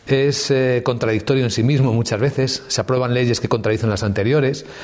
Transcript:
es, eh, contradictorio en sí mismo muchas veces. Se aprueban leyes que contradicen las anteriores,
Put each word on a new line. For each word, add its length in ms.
es, 440
eh, 320
contradictorio 640
en 60
sí 120
mismo 300
muchas 260
veces. 480
Se 140
aprueban 320
leyes 260
que 80
contradicen 420
las 140
anteriores, 640